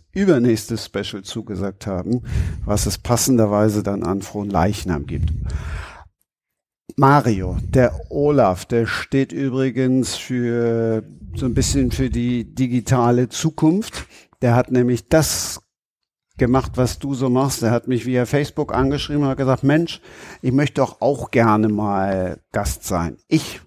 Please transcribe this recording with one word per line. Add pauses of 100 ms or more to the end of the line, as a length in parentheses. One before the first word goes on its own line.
(120)
übernächste
Special
zugesagt
haben, (420)
was
es
passenderweise
dann
an
Frohen
Leichnam
gibt. (1700)
Mario,
der
Olaf,
der
steht
übrigens
für, (320)
so
ein
bisschen
für
die
digitale
Zukunft. (360)
Der
hat
nämlich
das (800)
gemacht,
was
du
so
machst.
Der
hat
mich
via
Facebook
angeschrieben
und
hat
gesagt,
„Mensch, (400)
ich
möchte
doch
auch
gerne
mal (120)
Gast
sein.“
Ich